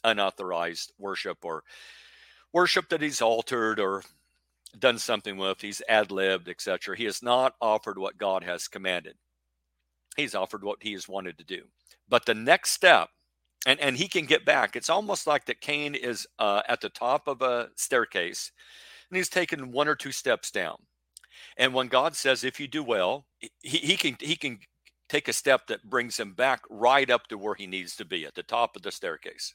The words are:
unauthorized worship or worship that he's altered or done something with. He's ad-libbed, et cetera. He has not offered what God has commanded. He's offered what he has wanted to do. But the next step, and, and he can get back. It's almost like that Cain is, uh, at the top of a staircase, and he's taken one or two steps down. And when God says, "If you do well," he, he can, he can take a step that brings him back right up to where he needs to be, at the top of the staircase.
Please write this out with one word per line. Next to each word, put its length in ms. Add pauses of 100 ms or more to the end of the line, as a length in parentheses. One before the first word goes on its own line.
unauthorized 920
worship 460
or 200 (880)
worship 380
that 120
he's 200
altered 580
or 240 (760)
done 180
something 400
with. 240
He's 260
ad-libbed, 600
et 140
cetera. 360
He 60
has 180
not 400
offered 360
what 200
God 260
has 240
commanded. 500 (1000)
He's 200
offered 280
what 180
he 120
has 140
wanted 300
to 60
do. 200 (460)
But 160
the 80
next 380
step, 380 (560)
and, 140
and 160
he 140
can 160
get 200
back. 300
It's 140
almost 360
like 200
that 160
Cain 340
is, 320 (100)
uh, 300
at 140
the 80
top 380
of 140
a 340
staircase, 760 (580)
and 60
he's 140
taken 420
one 160
or 80
two 160
steps 400
down. 260 (800)
And 180
when 140
God 280
says, 280
"If 160
you 80
do 160
well," 420 (140)
he, 380
he 180
can, 240
he 160
can 240 (480)
take 200
a 60
step 340
that 220
brings 300
him 140
back 360
right 400
up 180
to 100
where 180
he 120
needs 300
to 80
be, 200
at 100
the 80
top 320
of 60
the 100
staircase. 640